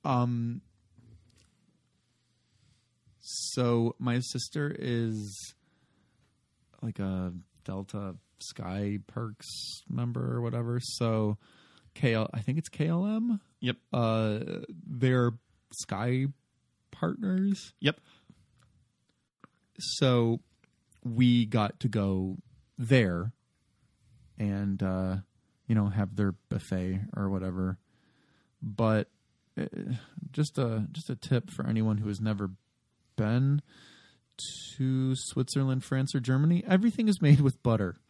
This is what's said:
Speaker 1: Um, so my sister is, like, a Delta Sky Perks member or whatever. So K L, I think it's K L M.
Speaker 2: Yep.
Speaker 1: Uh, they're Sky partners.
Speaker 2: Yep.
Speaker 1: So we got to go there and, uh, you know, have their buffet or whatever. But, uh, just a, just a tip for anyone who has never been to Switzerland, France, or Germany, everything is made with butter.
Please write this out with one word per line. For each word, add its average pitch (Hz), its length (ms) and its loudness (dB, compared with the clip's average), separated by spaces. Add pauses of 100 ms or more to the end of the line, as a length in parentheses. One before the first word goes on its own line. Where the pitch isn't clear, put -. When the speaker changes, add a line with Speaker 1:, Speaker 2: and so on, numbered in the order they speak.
Speaker 1:
Um, 120 580 0 (2500)
so 120 800 0
my 123 200 0
sister 147 580 -6
is, 113 760 -4 (1300)
like, 113 180 -6
a 92 340 -2 (300)
Delta 98 520 -8 (240)
Sky 101 680 -4
Perks 113 400 -10 (420)
member 120 460 -4
or 120 60 -2
whatever. 120 400 -2
So 110 560 0 (580)
K 120 180 2
L, 110 200 0
I 117 80 -4
think 131 180 -2
it's - 100 -8
K - 180 -2
L 170 180 0
M. 220 340 -2 (220)
Speaker 2:
Yep. 123 160 -2 (140)
Speaker 1:
Uh, 110 480 2 (480)
they're 127 440 4 (420)
Sky 123 520 -2 (680)
partners. 190 880 -2
Speaker 2:
Yep. - 200 0 (1800)
Speaker 1:
So 120 640 2 (640)
we 120 420 6
got 107 360 0
to 131 80 0
go 95 480 0 (400)
there 113 560 4 (1040)
and, 101 420 -2
uh, 92 360 0 (500)
you 113 80 2
know, 104 120 4
have 101 280 -2
their 98 180 2 (160)
buffet 92 520 -2 (160)
or 98 120 -2
whatever. 92 480 -2 (840)
But, 110 480 0 (500)
uh, - 60 -2 (680)
just - 260 -2
a, 113 340 -2
just - 180 -10
a 123 60 -4
tip - 340 -2
for - 180 -6
anyone 110 300 2
who 104 100 -4
has 101 140 -4
never 104 300 -2 (640)
been 127 440 2 (1160)
to 131 380 2
Switzerland, 131 680 -2
France, 135 320 -2
or 135 40 2
Germany, 143 480 4
everything 214 420 4
is 190 120 2
made 143 200 10
with 135 220 2
butter. 104 340 2 (120)